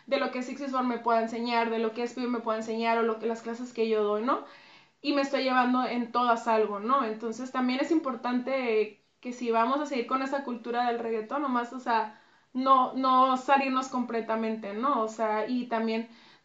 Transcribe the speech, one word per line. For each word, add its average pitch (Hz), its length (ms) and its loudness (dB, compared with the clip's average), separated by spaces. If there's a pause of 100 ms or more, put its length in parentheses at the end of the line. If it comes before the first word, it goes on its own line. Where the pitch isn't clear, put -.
de 277 100 0
lo 254 140 -2
que 254 120 -4
Sixth 269 280 -8
Form 254 160 0
me 233 120 -2
pueda 233 200 2
enseñar, 233 500 -2
de 226 100 -2
lo 226 140 -2
que 240 100 -6
S 233 120 -4
P 254 80 -6
M 240 140 -2
me - 20 -6
pueda 220 180 -2
enseñar, 226 400 0
o 233 60 2
lo 226 160 0
que, 220 80 -4
las 226 160 -4
clases 233 300 -8
que 226 140 0
yo 214 160 2
doy", 208 200 0
¿no? 302 200 0 (580)
Y 285 120 0
me 277 80 2
estoy 269 220 0
llevando 254 420 2
en 233 260 -2
todas 240 360 2
algo, 214 320 2
¿no? 262 260 0
Entonces 226 460 -6
también 254 300 0
es 294 100 0
importante 247 1080 0 (220)
que 247 120 -8
si 233 180 -2
vamos 240 300 4
a 294 40 -4
seguir 254 220 -4
con 269 160 0
esa 277 200 -4
cultura 240 420 -2
del 233 140 0
reggaetón, 226 440 -4
nomás, 247 300 -2
o 254 60 -10
sea, 220 340 0 (400)
no, 262 400 4
no 262 440 6
salirnos 269 520 2
completamente, 220 840 -2
¿no? 254 300 0
O 220 60 0
sea, 214 380 0
y 247 180 0
también 226 420 0 (380)